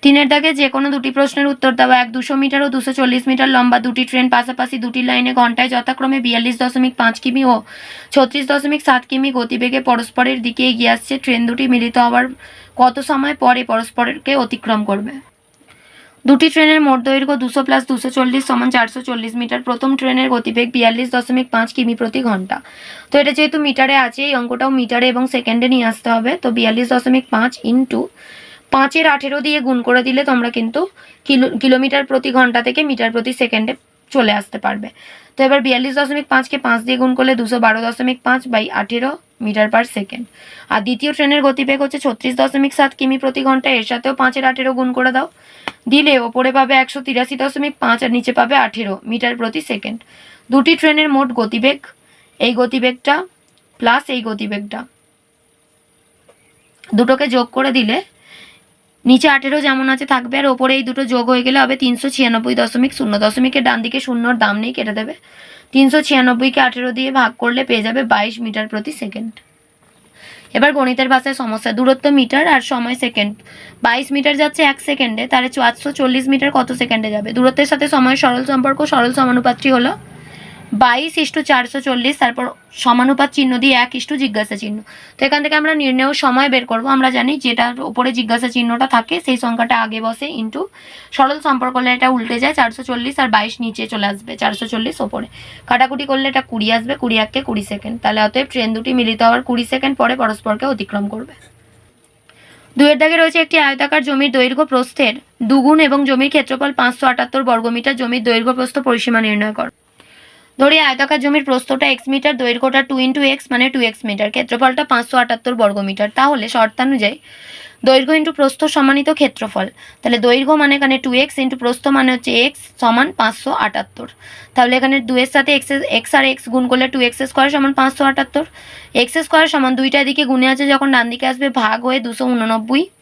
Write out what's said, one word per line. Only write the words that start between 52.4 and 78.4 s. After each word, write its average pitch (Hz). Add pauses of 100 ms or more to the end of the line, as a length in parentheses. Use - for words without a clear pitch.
এই 247
গতিবেগটা 247 (640)
প্লাস 240 (100)
এই 247
গতিবেগটা, 208 (2250)
দুটোকে 262
যোগ 247 (100)
করে 269
দিলে 240 (1080)
নিচে 262
আঠেরো 277
যেমন 262
আছে 262
থাকবে, 247
আর 277
ওপরে 262
এই 262
দুটো 262 (100)
যোগ 240
হয়ে 247
গেলে 262
হবে 254 (100)
তিনশো 247
ছিয়ানব্বই 240
দশমিক 240
শূন্য। 220 (120)
দশমিকের 254
ডান 240
দিকে 240
শূন্যর 240 (100)
দাম 208
নেই, 240
কেটে 214
দেবে। 247 (600)
তিনশো 269
ছিয়ানব্বইকে 254
আঠেরো 247
দিয়ে 262
ভাগ 233 (120)
করলে 240
পেয়ে 226
যাবে 233 (120)
বাইশ 214 (100)
মিটার 214
প্রতি 214
সেকেন্ড। 220 (1200)
এবার 277
গণিতের 254
ভাষায় 262
সমস্যা, 220
দূরত্ব 262 (140)
মিটার 262 (100)
আর 254 (100)
সময় 240
সেকেন্ড। 208 (540)
বাইশ 247
মিটার 285
যাচ্ছে 294
এক 277 (100)
সেকেন্ডে, 233
তাহলে 254
চারশো 240
চল্লিশ 254
মিটার 277
কত 254 (120)
সেকেন্ডে 226
যাবে? 214
দূরত্বের 254
সাথে 294
সময়ের 262
সরল 254